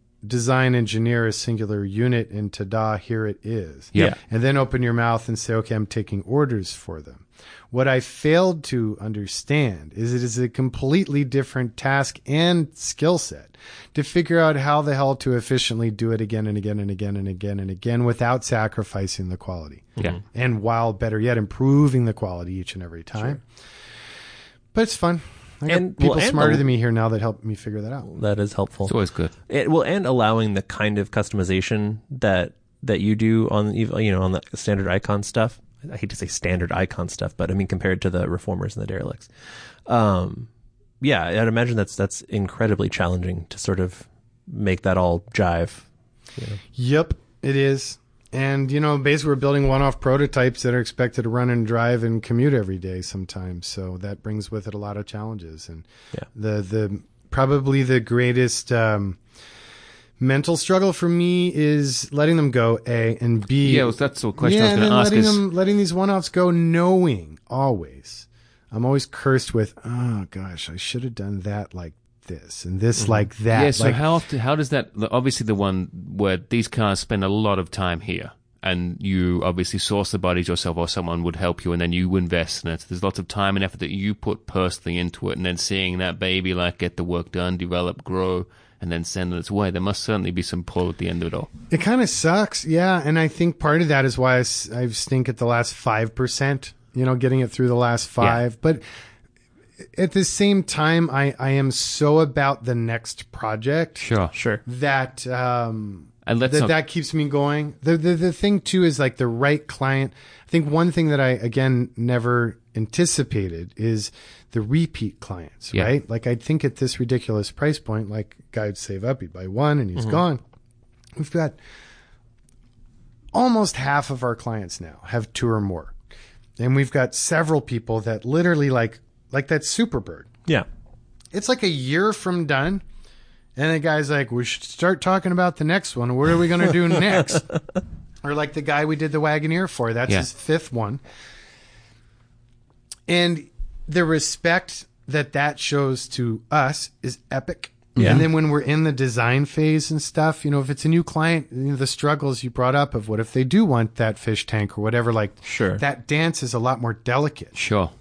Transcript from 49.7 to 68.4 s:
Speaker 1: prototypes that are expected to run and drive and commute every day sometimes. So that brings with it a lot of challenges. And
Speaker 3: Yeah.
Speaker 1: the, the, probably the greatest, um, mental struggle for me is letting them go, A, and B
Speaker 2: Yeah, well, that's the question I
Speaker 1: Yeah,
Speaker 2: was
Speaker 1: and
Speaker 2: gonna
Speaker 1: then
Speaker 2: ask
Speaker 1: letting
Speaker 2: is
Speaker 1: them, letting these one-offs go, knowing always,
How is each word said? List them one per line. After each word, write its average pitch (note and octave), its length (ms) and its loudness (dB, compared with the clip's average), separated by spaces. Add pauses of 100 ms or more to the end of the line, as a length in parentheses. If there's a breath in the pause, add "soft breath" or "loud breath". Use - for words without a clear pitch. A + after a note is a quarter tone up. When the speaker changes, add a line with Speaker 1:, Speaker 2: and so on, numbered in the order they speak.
Speaker 1:
prototypes C3 640 2
that B2 120 2
are B2 60 2
expected B2 440 -2
to A2+ 60 -2
run B2 200 0
and A#2+ 180 2
drive A#2 360 2
and A2+ 200 0
commute B2+ 300 2
every F#2+ 240 0
day F#2 240 -6
sometimes. F#2 680 -8
So F#2 300 -8
that G2+ 260 -10
brings G#2+ 280 -6
with G#2+ 160 -8
it G2+ 60 -8
a G#2 40 -10
lot G#2 200 -8
of G#2 100 -8
challenges. G2+ 600 -12
And D#2+ 180 -16 (280 loud breath)
Speaker 3:
Yeah. - 100 -8 (120 loud breath)
Speaker 1:
the, G#2+ 260 -2
the, G#2 400 -2 (300)
probably C3+ 520 2
the B2+ 160 4
greatest, B2 720 0
um, G#2+ 460 2 (1000 loud breath)
mental C#3 360 2
struggle F#3 380 2
for F3 160 0
me F3 440 2
is D3 600 2
letting D3+ 240 4
them D3 140 4
go, A#2 340 4
A, A2+ 340 0
and A#2 280 2
B C#3 280 4
Speaker 2:
Yeah, C#3+ 100 6
well, A#2 80 2
that's - 280 -2
the A2 100 0
question F#3+ 300 4
I A3 40 8
Speaker 1:
Yeah, G#3+ 40 6
Speaker 2:
was - 40 4
Speaker 1:
and G3+ 80 4
Speaker 2:
gonna G#3+ 80 6
Speaker 1:
then B3 100 6
Speaker 2:
ask G#3+ 120 6
Speaker 1:
letting A3 140 6
Speaker 2:
is G#3+ 100 6
Speaker 1:
them, G3+ 160 2
letting F#3+ 260 4
these F3+ 160 2
one-offs F#3+ 360 0
go, F3+ 220 4
knowing E3 960 4
always, F#2+ 800 -4 (440 soft breath)